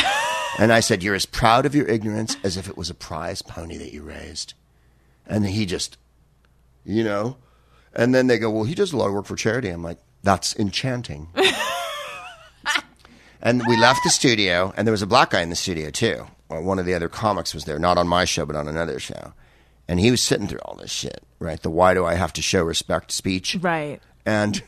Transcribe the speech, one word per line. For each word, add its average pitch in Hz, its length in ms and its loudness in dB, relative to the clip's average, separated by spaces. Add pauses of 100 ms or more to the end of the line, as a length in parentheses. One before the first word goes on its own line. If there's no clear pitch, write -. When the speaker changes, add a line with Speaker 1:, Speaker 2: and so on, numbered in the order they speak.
Speaker 1:
<laughs> - 580 -4
Speaker 2:
And 110 140 6
I 113 80 8
said, 101 240 0
"You're 101 100 0
as 92 120 -2
proud 120 400 4
of 139 100 -2
your 147 100 2
ignorance 107 560 -2
as 92 140 -2
if 95 120 -8
it - 80 -12
was 85 140 -8
a - 40 -10
prize 87 480 -8
pony 82 340 -12
that 71 160 -14
you 73 100 -14
raised." 76 520 -14 (720)
And 104 220 0
he 101 200 0
just, - 320 -6 (840)
you 107 200 0
know, 107 320 -2 (580)
and 123 180 4
then 127 140 6
they 120 120 4
go, 110 120 0
"Well, 110 140 0
he 143 100 -2
does 196 180 0
a 139 40 -4
lot 104 100 2
of 98 80 0
work 101 120 -4
for 95 100 -6
charity." 113 320 0
I'm 85 160 -6
like, 85 140 -10 (260)
"That's 98 320 2
enchanting." 107 800 -4
Speaker 1:
<laughs> - 20 0 (2000)
Speaker 2:
And 120 280 2
we 120 80 6
left 120 260 6
the 180 80 2
studio, 98 680 4
and 104 100 0
there 113 60 4
was 101 100 0
a 107 40 -2
black 117 240 4
guy 92 120 2
in 85 80 -2
the 85 60 -6
studio, 78 340 -4
too. 73 360 -2 (220)
Or 80 120 -6
one 95 200 0
of 87 60 -4
the 90 80 0
other 85 140 -2
comics 101 460 -2
was 73 120 -10
there, 76 120 -6
not 87 180 4
on 87 120 2
my 90 160 4
show, 85 200 -2
but 73 120 -6
on 73 100 -4
another 76 320 -4
show. - 340 -12 (540)
And 87 140 2
he 113 100 8
was 120 100 4
sitting 98 280 0
through - 160 -8
all - 100 -14
this 50 160 -16
shit, - 320 -8 (160)
right? 80 240 -8
The 90 80 -2
"Why 90 240 6
do 90 100 4
I 85 100 2
have 87 200 0
to 78 80 -4
show 95 220 2
respect?" 82 480 -2
speech. 92 480 -2
Speaker 1:
Right. 156 400 -4 (260)
Speaker 2:
And 104 400 0